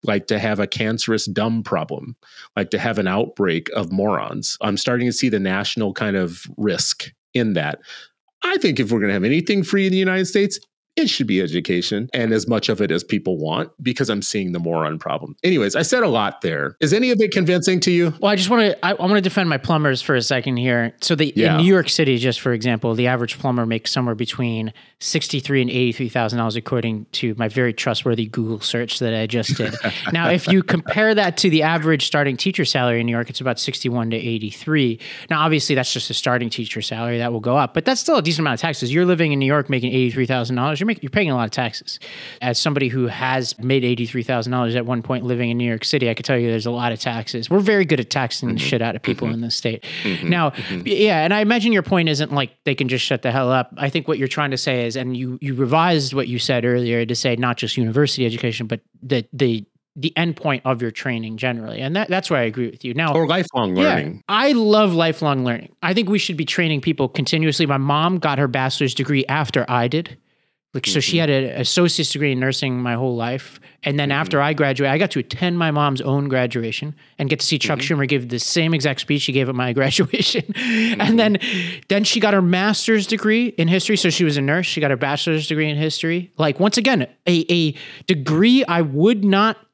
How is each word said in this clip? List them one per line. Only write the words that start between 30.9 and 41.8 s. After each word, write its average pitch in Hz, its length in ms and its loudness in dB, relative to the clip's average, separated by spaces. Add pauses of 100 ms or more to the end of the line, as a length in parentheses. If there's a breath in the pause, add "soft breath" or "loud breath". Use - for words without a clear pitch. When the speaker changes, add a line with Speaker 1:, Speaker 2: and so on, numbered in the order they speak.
Speaker 2:
that 190 240 0
to 190 120 4
the 156 120 4
average 160 440 2
starting 139 300 0
teacher - 280 -2
salary 123 360 0
in 117 60 -2
New 117 60 0
York, 120 180 -2
it's - 100 -10
about 127 180 -2
sixty-one 120 520 -4
to 113 60 -2
eighty-three. 113 840 -2 (300 loud breath)
Now, 156 120 0
obviously, 156 340 2
that's 127 180 0
just - 180 -6
a 117 40 -6
starting 123 360 0
teacher 110 320 -8
salary 117 360 -4
that 120 140 -2
will 113 80 -4
go 123 160 2
up, 143 180 0
but 160 100 0
that's 254 160 0
still 320 160 2
a 202 60 2
decent 160 180 0
amount 143 140 0
of 110 60 -4
taxes. 135 340 -2
You're 175 120 4
living 165 260 2
in 139 60 0
New 135 80 2
York 139 220 2
making 123 240 -2
eighty-three 127 340 2
thousand 123 300 -2
dollars, 139 240 -2
you're 196 60 -2
make-, 226 160 -2
you're 139 80 -8
paying 196 200 0
a 131 40 0
lot 120 100 0
of 110 60 -4
taxes. - 480 -6 (420 loud breath)